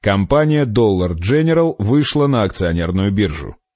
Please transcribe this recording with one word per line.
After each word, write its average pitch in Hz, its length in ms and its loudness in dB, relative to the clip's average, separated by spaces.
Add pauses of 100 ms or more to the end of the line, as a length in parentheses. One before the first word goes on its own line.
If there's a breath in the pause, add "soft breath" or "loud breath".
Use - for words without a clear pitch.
компания 143 640 2
Dollar 101 500 2
General 160 600 0
вышла 143 500 0
на 123 160 2
акционерную 90 680 -2
биржу. 80 420 -4 (200)